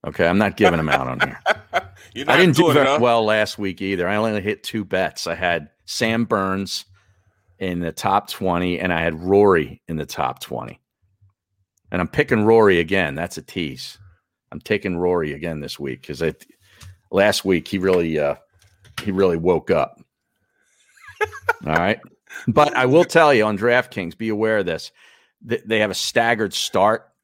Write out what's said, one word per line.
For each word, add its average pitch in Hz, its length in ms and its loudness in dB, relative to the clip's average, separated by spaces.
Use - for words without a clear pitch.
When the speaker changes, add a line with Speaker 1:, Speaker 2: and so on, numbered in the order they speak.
Speaker 1:
Okay, 85 220 0
I'm 90 100 2
not 101 200 0
giving 98 200 4
them 78 120 -2
out 65 180 0
on 64 120 -8
here. - 260 -4
Speaker 2:
<laughs> - 460 -4
You're 120 160 -6
Speaker 1:
I 120 40 4
Speaker 2:
not 151 40 4
Speaker 1:
didn't 170 180 6
do 165 80 4
Speaker 2:
doing 160 80 4
it, - 40 2
Speaker 1:
very 135 120 4
Speaker 2:
huh? 139 140 2
Speaker 1:
well 117 240 2
last 107 320 0
week 95 240 -6
either. 92 260 -2
I 101 100 0
only 107 240 0
hit 101 220 -6
two 107 220 -6
bets. 90 420 -4
I 85 80 -4
had 87 340 -2
Sam 113 400 -2
Burns 95 600 -4
in 90 200 -6
the 85 120 -6
top 101 380 -2
twenty, 90 500 -2
and 90 140 -2
I 82 80 0
had 82 180 -4
Rory 92 680 2
in 82 100 -6
the 73 80 -6
top 65 340 -6
twenty. - 400 -12
And 90 100 -2
I'm 82 60 -2
picking 131 380 0
Rory 107 340 6
again. 82 360 -2
That's 82 220 -8
a 67 40 -12
tease. 71 560 -10
I'm - 100 -14
taking 101 360 -4
Rory 87 360 -2
again 78 280 -10
this 69 180 -14
week 67 260 -10
'cause 76 160 -10
I, 80 120 -2
last 101 340 2
week 90 220 0
he 98 100 -6
really, 90 420 0
uh, 71 160 -2
he 104 80 -6
really 92 260 2
woke 85 340 0
up. - 280 -2
<laughs> - 20 -2
All 78 80 0
right. 90 260 0
But 147 280 4
I 127 100 2
will 160 200 6
tell 147 280 6
you 107 120 4
on 107 120 -2
DraftKings, 107 600 0
be 110 120 -6
aware 107 300 0
of 92 60 -2
this. 82 260 -6
Th-, 113 180 -4
they 110 140 0
have 104 120 2
a 90 40 -6
staggered 113 580 0
start 107 560 0